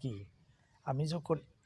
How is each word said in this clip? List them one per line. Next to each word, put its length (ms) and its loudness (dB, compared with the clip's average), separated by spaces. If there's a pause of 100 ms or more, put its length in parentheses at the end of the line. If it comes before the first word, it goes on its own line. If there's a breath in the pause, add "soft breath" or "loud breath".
কি, 240 -4 (600)
আমি 220 2
যখন 300 2 (280)